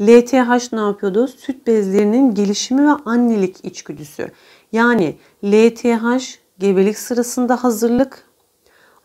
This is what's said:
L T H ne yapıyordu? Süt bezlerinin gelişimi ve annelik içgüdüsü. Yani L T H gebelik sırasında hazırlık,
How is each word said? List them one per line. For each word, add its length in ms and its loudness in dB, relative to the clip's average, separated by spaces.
L 260 6
T 140 0
H 360 -2
ne 40 -4
yapıyordu? 480 -2
Süt 380 -12
bezlerinin 680 2
gelişimi 540 0
ve 20 4
annelik 600 -2
içgüdüsü. 640 -14
Yani 440 0
L 300 4
T 200 -2
H 240 -2
gebelik 400 0
sırasında 680 -4
hazırlık, 600 -2